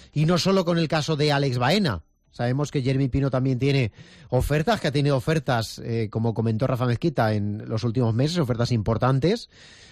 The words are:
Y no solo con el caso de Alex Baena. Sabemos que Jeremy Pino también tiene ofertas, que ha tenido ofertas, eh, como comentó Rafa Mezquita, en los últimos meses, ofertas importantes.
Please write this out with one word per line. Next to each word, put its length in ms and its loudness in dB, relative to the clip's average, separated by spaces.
Y 140 0
no 120 2
solo 280 2
con 120 0
el 120 0
caso 260 -2
de 160 2
Alex 260 0
Baena. 460 0
Sabemos 380 -2
que 120 -2
Jeremy 260 0
Pino 240 0
también 280 0
tiene 340 2
ofertas, 520 0
que 80 0
ha 20 -4
tenido 240 2
ofertas, 640 -2
eh, 320 -4
como 220 -2
comentó 340 0
Rafa 180 0
Mezquita, 480 0
en 360 -4
los 160 -2
últimos 280 0
meses, 260 0
ofertas 340 0
importantes. 760 0